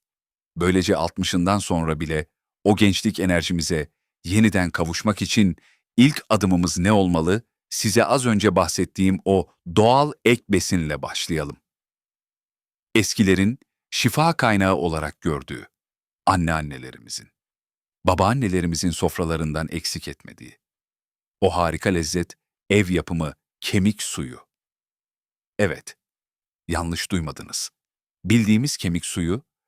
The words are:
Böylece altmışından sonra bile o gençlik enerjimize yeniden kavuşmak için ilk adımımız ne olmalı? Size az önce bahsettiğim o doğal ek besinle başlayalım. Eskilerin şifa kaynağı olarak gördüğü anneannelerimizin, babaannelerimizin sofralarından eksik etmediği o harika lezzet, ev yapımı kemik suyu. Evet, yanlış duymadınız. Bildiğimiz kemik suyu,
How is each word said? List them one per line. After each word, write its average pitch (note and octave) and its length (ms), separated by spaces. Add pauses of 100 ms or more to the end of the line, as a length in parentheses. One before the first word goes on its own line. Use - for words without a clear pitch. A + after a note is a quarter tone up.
(580)
Böylece F#2 380
altmışından F2+ 640
sonra D#2+ 400
bile D#2 280 (360)
o G2+ 120
gençlik G2+ 440
enerjimize E2+ 720 (320)
yeniden G2 460
kavuşmak F2 520
için G2 340 (420)
ilk C#3 320
adımımız F#2 480
ne F#2 140
olmalı? F#2 520 (260)
Size A2 360
az B2 200
önce G#2 300
bahsettiğim F#2+ 680
o F#2+ 240 (260)
doğal B2+ 360 (140)
ek A#2 240
besinle E2 520
başlayalım. D2 560 (1400)
Eskilerin G2+ 640 (320)
şifa D#3+ 460
kaynağı G2 380
olarak D2+ 460
gördüğü C#2 460 (580)
anneannelerimizin, D2+ 1040 (760)
babaannelerimizin F#2 880
sofralarından D#2+ 800
eksik - 360
etmediği - 520 (840)
o F2 140
harika E2+ 340
lezzet, E2+ 440 (360)
ev G2 200
yapımı E2 440 (280)
kemik G#2 420
suyu. B1+ 440 (1120)
Evet, - 380 (720)
yanlış E2+ 440
duymadınız. - 580 (560)
Bildiğimiz A2 520
kemik F2 280
suyu, F#2 400 (220)